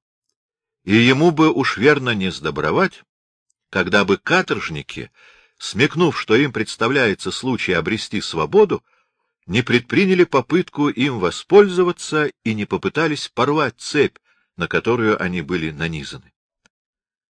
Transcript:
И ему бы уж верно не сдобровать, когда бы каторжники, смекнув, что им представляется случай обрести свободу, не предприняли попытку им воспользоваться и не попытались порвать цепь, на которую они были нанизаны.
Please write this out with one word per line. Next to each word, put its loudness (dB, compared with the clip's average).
И 0
ему 4
бы 4
уж -2
верно 2
не -2
сдобровать, -2
когда 0
бы 2
каторжники, -4
смекнув, 0
что 0
им 0
представляется -2
случай -4
обрести -4
свободу, 0
не 0
предприняли 2
попытку 0
им -2
воспользоваться 2
и -2
не -6
попытались -2
порвать 0
цепь, -2
на -4
которую 0
они -4
были -4
нанизаны. -10